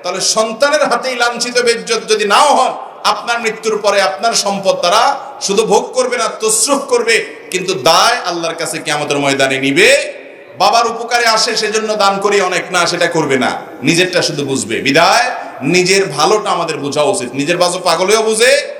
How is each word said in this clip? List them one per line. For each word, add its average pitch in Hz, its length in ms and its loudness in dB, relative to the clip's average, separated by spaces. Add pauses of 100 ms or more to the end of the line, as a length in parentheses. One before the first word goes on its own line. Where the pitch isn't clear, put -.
তাহলে 185 180 -6
সন্তানের 233 600 0
হাতেই 254 320 -2
লাঞ্ছিত 240 420 -2
বেইজ্জত 233 500 -2
যদি 214 180 2
নাও 254 300 4
হন, - 180 2 (300)
আপনার 220 380 -2
মৃত্যুর 220 400 -2
পরে 202 200 2
আপনার 190 320 0
সম্পদ 190 420 0
তারা 185 440 2 (220)
শুধু 202 240 0
ভোগ - 280 0
করবে 254 240 -2
না, 226 100 -2 (120)
তসরুফ 220 420 0
করবে, 226 720 0
কিন্তু 180 220 -4
দায় 190 520 4
আল্লাহর 165 300 -4
কাছে 160 220 -6
কিয়ামতের 147 400 -2
ময়দানে 135 420 0
নিবে। 190 600 2 (360)
বাবার 220 300 4
উপকারে 233 380 -2
আসে 220 300 2
সেজন্য 214 400 -2
দান 196 240 2
করি 202 220 2
অনেক 180 300 -2
না, 175 140 2
সেটা 170 220 0
করবে 156 300 0
না, 104 240 -2 (220)
নিজেরটা 170 380 2
শুধু 143 240 -4
বুঝবে। 113 360 -4
বিধায় 190 500 4 (300)
নিজের 180 440 2
ভালোটা 175 440 0
আমাদের 165 280 -2
বোঝা 143 260 -2
উচিত। 123 300 -2
নিজের 147 240 -2
বাজু 175 220 0
পাগলেও 180 420 2
বুঝে 226 400 2 (180)